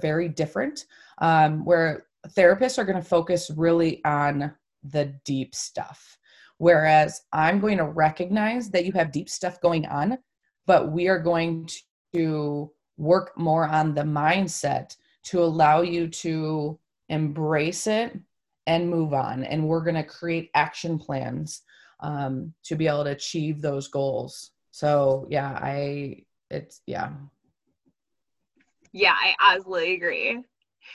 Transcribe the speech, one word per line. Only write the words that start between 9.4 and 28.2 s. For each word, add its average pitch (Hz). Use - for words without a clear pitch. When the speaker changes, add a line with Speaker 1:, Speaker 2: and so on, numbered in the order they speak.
Speaker 1:
going 165
on, 170
but 160
we 170
are 190
going 165
to 151
work 175
more 160
on 156
the 147
mindset 151
to 175
allow 160
you 170
to 156
embrace 156
it 214
and 170
move 156
on. 131
And 156
we're 165
gonna 160
create 165
action 156
plans, 135
um, 143
to 170
be 156
able 147
to 143
achieve 147
those 139
goals. 135
So 139
yeah, 139
I, 143
it's, 147
yeah. -